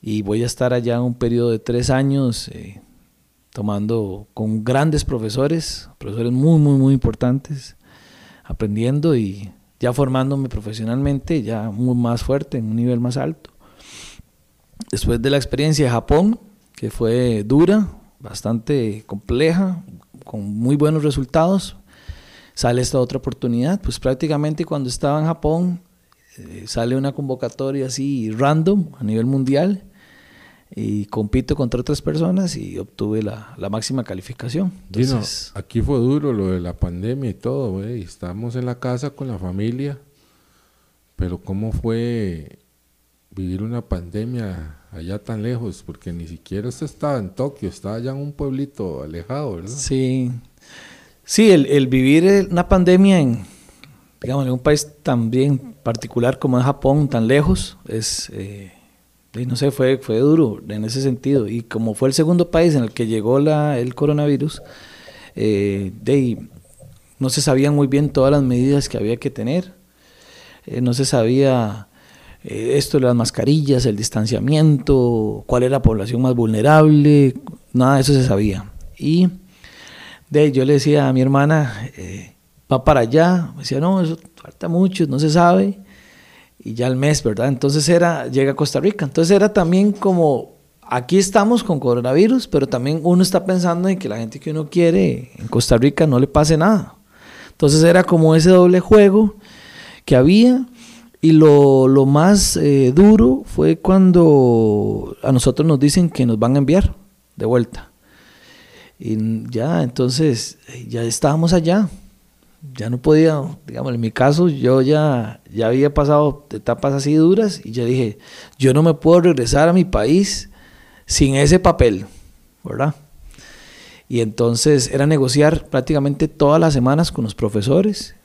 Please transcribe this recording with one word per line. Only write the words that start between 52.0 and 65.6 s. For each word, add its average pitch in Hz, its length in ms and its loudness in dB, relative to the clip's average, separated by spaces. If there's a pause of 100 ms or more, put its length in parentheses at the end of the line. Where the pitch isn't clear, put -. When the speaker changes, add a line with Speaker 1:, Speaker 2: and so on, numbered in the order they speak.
Speaker 1:
el, 196 260 2
una 175 180 -2
pandemia 185 500 4
en, 117 260 -2 (760)
digamos, 131 240 -4
en 127 60 -4
un 127 80 -4
país 151 280 0 (140)
tan 120 300 -2
bien 131 500 -2
particular 120 560 -4
como 127 220 -2
es 127 60 0
Japón, 143 420 0
tan 117 200 -2
lejos, 147 600 0
es, - 440 -8
eh, 98 400 -16 (600)
y 123 140 -8
no 151 80 -6
sé, 139 160 -2
fue, 131 260 0
fue 113 220 -4
duro 143 500 2
en 107 160 -8
ese 117 160 -6
sentido. 131 460 -2
Y 117 160 -8
como 113 320 -6
fue 131 140 0
el 131 40 -4
segundo 170 380 0
país 165 240 2
en 131 80 2
el 107 80 -6
que 117 160 -4
llegó 110 320 0
la, 147 400 0
el 123 160 -6
coronavirus, 147 640 -2 (760)
eh, 101 640 -2